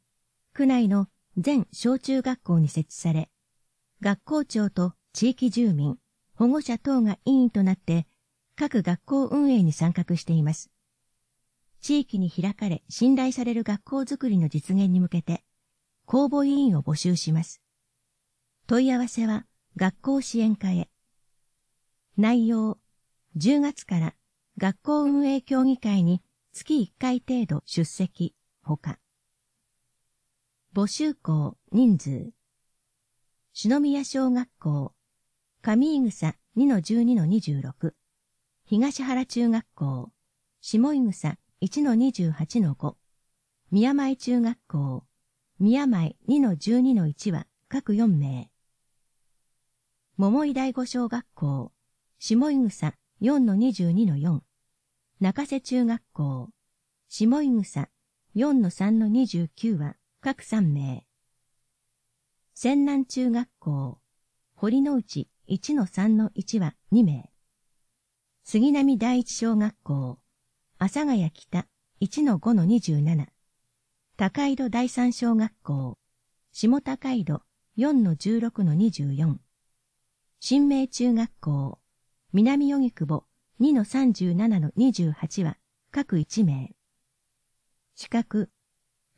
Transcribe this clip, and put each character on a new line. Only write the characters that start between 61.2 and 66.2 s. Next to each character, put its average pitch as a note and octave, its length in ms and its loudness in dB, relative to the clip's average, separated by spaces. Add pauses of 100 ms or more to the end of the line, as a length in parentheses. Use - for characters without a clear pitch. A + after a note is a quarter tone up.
仙 C#4 280 0
南 C#4 260 0
中 B3+ 240 -2
学 A#3+ 180 -2 (120)
校、 C#3 400 -6 (560)
堀 A#3 260 0
之 C#4+ 140 0
内 D3+ 320 -6 (180)
一 A#3+ 280 -4
の A3+ 120 0
三 G#3+ 300 0
の G#3+ 180 0